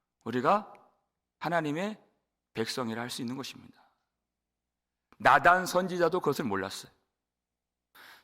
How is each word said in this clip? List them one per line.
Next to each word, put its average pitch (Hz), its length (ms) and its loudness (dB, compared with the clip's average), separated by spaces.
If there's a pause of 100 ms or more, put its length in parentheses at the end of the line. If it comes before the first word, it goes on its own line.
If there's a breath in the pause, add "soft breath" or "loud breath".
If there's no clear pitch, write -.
(260)
우리가 131 460 0 (680)
하나님의 165 580 -4 (560)
백성이라 113 480 -6
할 120 80 -10
수 - 120 -10
있는 123 160 -8
것입니다. - 420 -16 (1400)
나단 143 480 6
선지자도 180 540 0
그것을 151 260 -2
몰랐어요. 98 460 -6 (1300 soft breath)